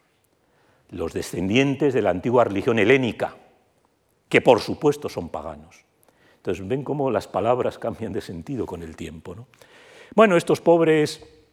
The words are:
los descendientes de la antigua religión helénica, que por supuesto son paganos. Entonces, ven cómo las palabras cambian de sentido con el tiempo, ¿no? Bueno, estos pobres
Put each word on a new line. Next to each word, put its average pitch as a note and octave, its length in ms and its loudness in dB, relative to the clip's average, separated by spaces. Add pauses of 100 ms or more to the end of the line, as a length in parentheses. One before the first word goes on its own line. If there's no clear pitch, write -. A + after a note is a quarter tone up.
(880)
los - 240 -8
descendientes B2+ 800 0
de B2 80 0
la G2 100 2
antigua A#2+ 320 2
religión G2+ 340 -2
helénica, A#2 580 2 (960)
que - 120 2
por B2 180 6
supuesto C#3+ 500 -2
son E2 200 -10
paganos. D#2 560 -14 (520)
Entonces, F#2+ 300 -6
ven C3+ 160 -4
cómo C#3 260 -4
las G#2 180 -2
palabras A#2+ 520 -2
cambian A2+ 320 -8
de G2+ 100 -6
sentido G2 440 -10
con E2+ 180 -12
el D#2+ 120 -16
tiempo, D#2+ 380 -14
¿no? A2 140 -18 (680)
Bueno, G3+ 220 6
estos E3 240 0
pobres D#3+ 640 4 (280)